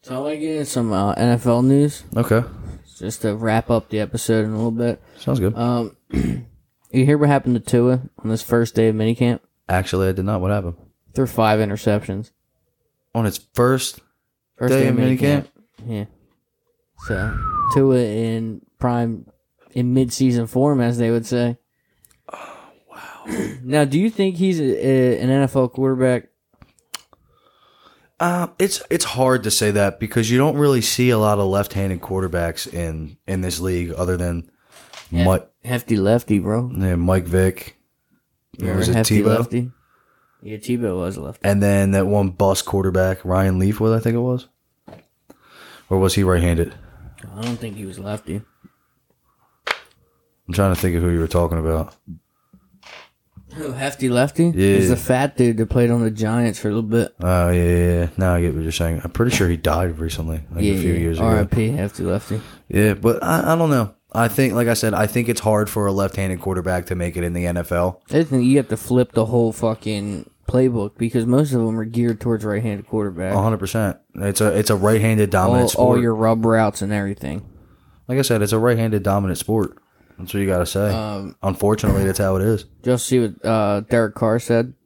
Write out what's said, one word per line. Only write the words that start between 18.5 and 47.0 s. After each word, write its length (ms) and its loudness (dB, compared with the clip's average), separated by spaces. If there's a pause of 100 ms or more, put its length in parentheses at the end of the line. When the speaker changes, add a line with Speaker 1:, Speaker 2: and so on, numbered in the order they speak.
Speaker 1:
prime, 480 -2 (460)
in 200 0
mid-season 540 0
form, 340 2
as 160 0
they 140 0
would 160 -2
say. 300 -2 (760)
Speaker 2:
Oh, 240 -18 (320)
wow. 380 -20
Speaker 1:
<clears throat> 360 -8
Now, 220 2
do 140 0
you 100 2
think 280 -2
he's 220 2
a, 40 0
a, 580 2
an 80 0
N 140 4
F 120 -2
L 120 2
quarterback? 640 0 (1900)
Speaker 2:
Uh, 280 -2 (100)
it's, 320 -2
it's 160 -2
hard 380 2
to 80 -2
say 180 0
that 300 0
because 320 -2
you 80 4
don't 180 2
really 240 4
see 300 0
a 80 4
lot 180 2
of 80 0
left-handed 560 -2
quarterbacks 720 -4
in, 420 -8 (120)
in 140 -4
this 180 -4
league 360 -4
other 220 -2
than 320 -4 (600)
Speaker 1:
Hef-, 160 2
Speaker 2:
Mike 200 2 (160)
Speaker 1:
hefty 340 -2
lefty, 420 2
bro. 360 -2
Speaker 2:
Yeah, 200 0
Mike 300 2
Vick. 520 0 (800)
Speaker 1:
Remember 220 -2
Speaker 2:
Was 100 2
it 60 2
Speaker 1:
hefty 260 2
Speaker 2:
Tebow? 160 4
Speaker 1:
lefty? 340 -4 (680)
Yeah, 160 -12
Tebow 400 -2
was 200 -4
a 40 -10
lefty. 260 -6
Speaker 2:
And 140 2
then 300 4
that 160 2
one 240 2
bust 340 0
quarterback, 580 0
Ryan 360 2
Leaf, 200 0
what 140 2
I 60 2
think 160 0
it 40 0
was? 280 -2 (1400)
Or 100 2
was 160 2
he 80 2
right-handed? 500 2 (640)